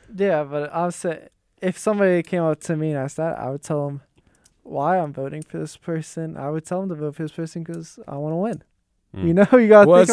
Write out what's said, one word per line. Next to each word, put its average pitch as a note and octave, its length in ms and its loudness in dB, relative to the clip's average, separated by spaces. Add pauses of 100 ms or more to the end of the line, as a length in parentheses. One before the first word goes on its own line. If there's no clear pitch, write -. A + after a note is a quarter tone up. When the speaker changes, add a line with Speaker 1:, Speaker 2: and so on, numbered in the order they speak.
(140)
Speaker 1:
Yeah, F#3 300 -2
but D3 320 -8
I'm F3 160 -4
saying, - 360 -10 (340)
if F#3 160 -4
somebody G3 460 0
came F3+ 180 -4
up D#3 200 -2
to E3 140 -6
me D#3 140 -4
and D3 80 -4
asked C3+ 200 -8
that, D#3+ 220 -6
I B2+ 120 -8
would C#3+ 100 -10
tell D3 260 -4
'em C#3+ 140 -12 (640)
why D#3 340 -2
I'm D3+ 160 -4
voting C#3 300 -10
for E3 160 -14
this D#3 180 -12
person. D#3+ 600 -10
I C#3 120 -8
would D#3 160 -6
tell F3+ 160 -6
'em F#3+ 80 -6
to F3 60 -8
vote D3+ 200 -8
for - 80 -10
this D3+ 80 -8
person E3 320 -10
'cause E3 440 -14
I C#3+ 100 -12
wanna D3+ 200 -6
win. G#3 260 -6 (520)
Speaker 2:
Mm. G2 120 -4
Speaker 1:
You E3 80 2
know, G3 160 6
<laughs> - 80 6
you A3+ 100 4
gotta G#3 180 10
Speaker 2:
Well, F3 120 8
Speaker 1:
think F#3 100 6
Speaker 2:
it's - 40 0